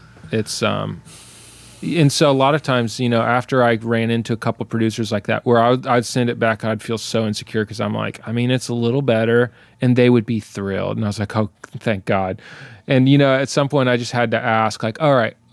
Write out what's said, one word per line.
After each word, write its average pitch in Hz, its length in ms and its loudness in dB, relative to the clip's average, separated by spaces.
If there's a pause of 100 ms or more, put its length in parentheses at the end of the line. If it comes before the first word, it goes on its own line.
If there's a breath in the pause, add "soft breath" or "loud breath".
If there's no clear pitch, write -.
(300 loud breath)
it's, 110 320 -4
um, 104 400 -4 (800 loud breath)
and 156 300 2
so 151 180 4
a - 20 4
lot 135 220 4
of 151 80 -2
times, 120 380 -2
you 123 80 0
know, 117 140 2
after 123 420 2
I 117 120 4
ran 113 340 -2
into 117 240 -2
a - 20 -2
couple 113 300 -4
producers 113 440 -2
like 104 180 -4
that, 110 180 -2
where 120 120 4
I 117 120 4
would, 131 160 0
I'd 123 180 2
send 123 260 -2
it 117 80 -8
back, 113 240 0
I'd 110 200 -4
feel 113 160 -6
so 113 280 -2
insecure 107 380 -4
'cause 101 160 -10
I'm 107 140 -4
like, 107 340 -8
"I 113 40 -8
mean, 120 200 -2
it's 127 160 -2
a 123 60 -4
little 120 280 0
better," 117 480 2 (300 soft breath)
and 123 160 4
they 123 140 6
would 120 160 4
be 113 140 -2
thrilled. 98 580 -6
And 110 80 -2
I - 20 0
was 104 100 -4
like, 104 160 -6
"Oh, 107 140 0 (300)
thank 101 260 -4
God." 95 360 -2 (460 loud breath)
And, 131 220 4
you 143 100 6
know, 139 160 4
at 135 140 0
some 143 200 0
point 135 200 0
I 123 80 2
just 120 160 -6
had 120 200 0
to 117 60 0
ask, 110 440 0
like, 110 180 -6
"All 147 140 4
right, 113 220 0 (160)